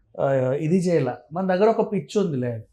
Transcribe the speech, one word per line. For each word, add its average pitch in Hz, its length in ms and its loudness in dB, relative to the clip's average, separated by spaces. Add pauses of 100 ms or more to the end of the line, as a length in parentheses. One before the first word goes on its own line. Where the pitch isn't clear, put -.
(200)
ఆ, 139 140 0
ఇది 139 440 0
చేయలే. 165 340 0 (220)
మన 185 140 -4
దగ్గర 185 220 4
ఒక - 240 0
పిచ్చి 202 280 -2
ఉందిలే, 123 520 -2